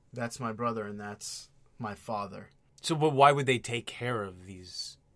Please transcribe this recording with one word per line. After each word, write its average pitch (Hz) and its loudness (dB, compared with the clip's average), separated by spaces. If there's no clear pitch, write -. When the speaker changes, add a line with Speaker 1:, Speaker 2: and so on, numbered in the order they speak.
Speaker 1:
that's 120 -6
my 117 -4
brother 113 -2
and 104 -8
that's - -12
my 107 -8
father"? 101 -8
Speaker 2:
So, 170 0
but 151 4
why 139 10
would 143 0
they 123 4
take 120 -4
care 120 -4
of 90 -10
these 90 -12